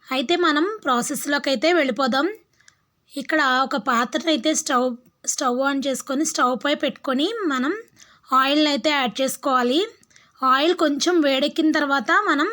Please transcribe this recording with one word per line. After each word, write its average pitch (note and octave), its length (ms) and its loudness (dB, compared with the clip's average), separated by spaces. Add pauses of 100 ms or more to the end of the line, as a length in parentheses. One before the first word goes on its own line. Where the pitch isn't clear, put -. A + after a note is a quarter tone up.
(100)
అయితే C4+ 260 0
మనం F4 480 0
ప్రాసెస్లోకి C#4 640 -2
అయితే C4+ 220 2
వెళ్ళిపోదాం. C4+ 540 0 (880)
ఇక్కడ D4+ 240 -2 (240)
ఒక C4+ 120 -4
పాత్రను B3 520 -2
అయితే D#4 260 0
స్టవ్, B3+ 420 0 (300)
స్టవ్ B3 320 -2 (100)
on C#4 180 -2
చేసుకొని, C4+ 380 -2
స్టవ్ B3+ 400 0
పై C#4+ 100 2
పెట్టుకొని D4 580 -2 (200)
మనం C4 200 -2 (680)
ఆయిల్ని D4 300 2
అయితే C#4+ 200 0
యాడ్ C4+ 300 0
చేసుకోవాలి. C4 600 0 (640)
ఆయిల్ C4+ 320 4
కొంచెం E4 460 2
వేడెక్కిన C#4+ 580 2
తర్వాత C#4 340 -2
మనం F4 400 2